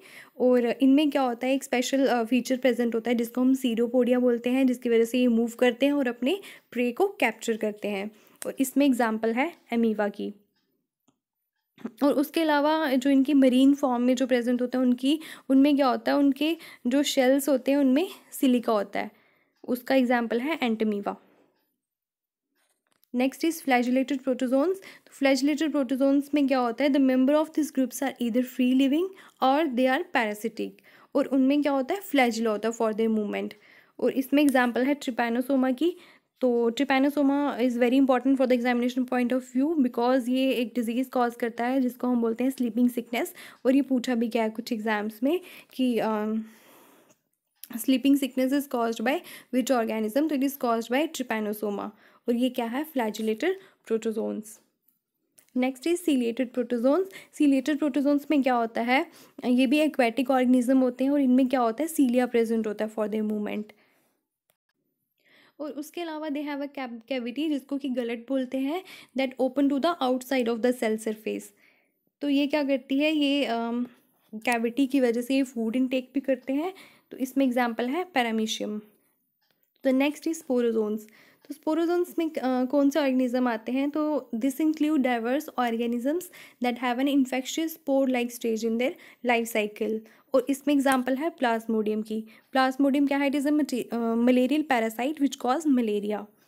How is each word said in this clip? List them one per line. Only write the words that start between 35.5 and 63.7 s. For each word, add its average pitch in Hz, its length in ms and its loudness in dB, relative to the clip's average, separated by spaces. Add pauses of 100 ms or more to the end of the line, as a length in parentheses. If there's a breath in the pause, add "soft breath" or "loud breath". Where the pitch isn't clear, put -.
की। 349 180 -2 (440 loud breath)
तो 240 300 2
trypanosoma 277 880 0
is 247 140 0
very 254 340 4
important 262 340 2
for 262 60 2
the 247 160 2
examination 247 500 -2
point 247 280 0
of - 20 -6 (140)
view 285 300 2
because 240 420 0
ये 262 240 2
एक 220 220 -2
डिजीज़ 240 360 -4
कॉज 240 240 0
करता 233 320 -4
है 269 140 0
जिसको 247 260 -2
हम 247 140 0
बोलते 226 240 -2
हैं 269 60 0
स्लीपिंग 247 400 0
सिकनेस। 240 440 -6 (320 loud breath)
और 262 80 4
ये 277 80 4
पूछा 254 320 -2
भी 233 140 0
गया 226 140 0
है 220 80 -2
कुछ 233 220 -10
एग्जाम्स 214 500 -4
में 320 180 0 (340 loud breath)
कि, 247 240 0
अम, 214 460 -2 (1300 loud breath)
sleeping 262 500 0
sickness 262 400 -2
is 285 120 -16
caused 226 260 -2
by 269 200 -2 (340 loud breath)
which 254 160 0
organism? 226 580 0
तो 302 80 -2
it 254 60 -2
is 277 100 -2
caused 226 380 -2
by 302 220 0
trypanosoma। 208 800 -6 (380 soft breath)
और 247 60 0
ये 247 160 0
क्या 247 160 -4
है? 262 200 -6
Flagellated 220 680 -2 (400 loud breath)
protozoans। 214 520 -4 (1120)
Next 254 240 -2
is 339 260 -2
ciliated 247 380 0 (120)
protozoans। 254 460 0 (360 loud breath)
Ciliated 277 420 2
protozoans 285 480 0
में 294 120 4
क्या 254 120 2
होता 226 260 -2
है? 254 260 0 (380 loud breath)
ये 254 220 4
भी 294 140 2
aquatic 269 440 0
organism 254 580 4
होते 254 220 -2
हैं 277 60 0
और 285 100 2
इनमें 254 280 4
क्या 254 120 0
होता 226 220 -2
है? 320 60 -4
cilia 247 400 2
present 226 380 0
होता 208 180 -4
है 220 100 -8
for 214 140 -2
their 214 240 -4
movement। 208 320 -6 (2000 soft breath)